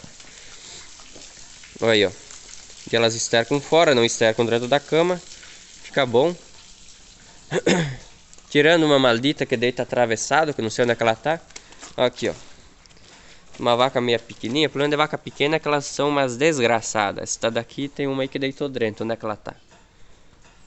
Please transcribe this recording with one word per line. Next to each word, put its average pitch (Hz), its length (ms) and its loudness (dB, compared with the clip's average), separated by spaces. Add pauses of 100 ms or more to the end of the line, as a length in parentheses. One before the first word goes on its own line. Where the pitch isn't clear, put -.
(1800)
Olha 113 120 2
aí, 104 140 4
ó. 90 40 0 (800)
E - 40 -6
elas 113 220 2
estercam 117 440 0
fora, 156 360 4
não 117 80 4
estercam 113 420 2
dentro 117 220 -2
da 139 100 2
cama. 170 420 0 (600)
Fica - 240 -2
bom. 135 300 2 (1120)
<clears throat> - 1000 -4
Tirando 160 360 4
uma 147 140 4
maldita 135 460 2
que 131 120 -2
deita 123 260 -2
atravessado, 123 720 0
que - 80 -6
não 110 80 -2
sei 123 140 0
onde 120 80 0
é - 20 2
que 117 80 -4
ela 113 140 2
tá. 160 240 -4 (560)
Aqui, 123 320 -2
ó. 85 60 -4 (1200)
Uma 120 160 2
vaca 127 260 2
meia 120 200 0
pequenininha. 135 480 -4
O - 20 -2
problema 143 200 -2
de 147 60 -2
vaca 151 220 -2
pequena 151 380 -2
é - 20 0
que 151 80 -6
elas 147 180 -2
são 147 260 -2
umas 135 260 0
desgraçadas. 117 880 0
Essa - 260 -4
daqui 117 380 -6
tem 139 180 -6
uma 135 160 -4
aí 135 60 -4
que 135 100 -8
deitou 135 300 -6
dentro. 113 360 -4
Onde 113 100 -4
é - 20 -12
que - 80 -14
ela 107 120 -6
tá? - 200 -16 (1120)